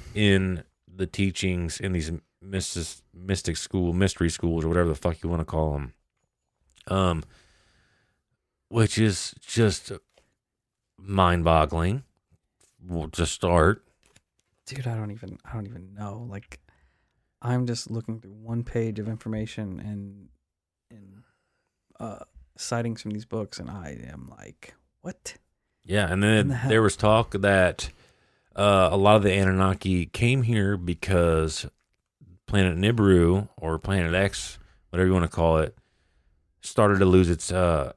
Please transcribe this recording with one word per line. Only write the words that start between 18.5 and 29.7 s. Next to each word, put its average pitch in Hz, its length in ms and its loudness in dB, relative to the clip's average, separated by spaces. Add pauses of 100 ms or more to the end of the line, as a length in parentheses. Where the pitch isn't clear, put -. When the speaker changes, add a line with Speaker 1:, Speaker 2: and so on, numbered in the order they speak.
Speaker 2:
page 113 340 -4
of 107 100 -8
information 110 720 -8
and, 101 480 -14 (600)
and, 101 320 -20 (760)
uh, 110 260 -12 (320)
sightings 117 460 -6
from 107 100 -8
these 107 120 -10
books, 107 340 -10
and - 120 -12
I 80 280 -14 (140)
am 65 160 -18 (100)
like, - 360 -20 (260)
"What?" - 360 -16 (480)
Speaker 1:
Yeah, 92 280 -2
and 95 100 0
then 110 160 4
Speaker 2:
In 135 100 2
the 139 80 -2
hell? 123 140 -4
Speaker 1:
there 110 120 6
was 101 140 2
talk 110 360 2
that, 98 580 2 (640)
uh, 98 380 4
a 98 40 2
lot 101 200 6
of 104 60 4
the 98 100 4
Anunnaki 95 760 2